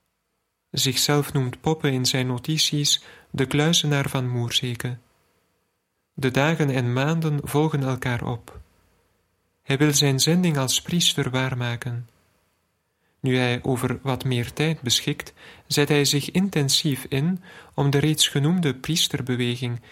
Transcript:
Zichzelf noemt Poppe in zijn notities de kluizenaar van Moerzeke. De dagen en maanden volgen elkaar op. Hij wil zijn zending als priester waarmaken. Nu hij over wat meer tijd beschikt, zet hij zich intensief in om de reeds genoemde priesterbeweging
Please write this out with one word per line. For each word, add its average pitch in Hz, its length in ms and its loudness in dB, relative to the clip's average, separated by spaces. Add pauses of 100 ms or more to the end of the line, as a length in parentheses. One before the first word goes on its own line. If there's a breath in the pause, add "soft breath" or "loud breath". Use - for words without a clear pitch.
(720)
Zichzelf 139 640 0
noemt 127 280 -2
Poppe 156 300 0
in 127 140 0
zijn 127 220 0
notities 147 760 0 (260 loud breath)
de 135 160 0
kluizenaar 147 640 2
van 127 200 -2
Moerzeke. 120 680 -4 (1200)
De 131 140 0
dagen 147 380 2
en 123 240 0
maanden 151 500 0
volgen 151 400 0
elkaar 127 400 -2
op. - 360 -8 (1040)
Hij 135 140 0
wil 147 160 4
zijn 139 260 2
zending 165 380 2
als 131 240 0
priester 151 480 0
waarmaken. 123 800 -4 (1080)
Nu 127 180 2
hij 123 260 2
over 127 380 -2
wat 131 220 -4
meer 120 300 -2
tijd 156 280 -2
beschikt, - 520 -4 (340 loud breath)
zet 147 200 2
hij 147 180 4
zich 139 260 0
intensief 156 800 0
in 160 340 -2 (300 loud breath)
om 143 160 2
de 139 80 2
reeds 151 300 2
genoemde 151 480 0
priesterbeweging 123 1080 -2 (100)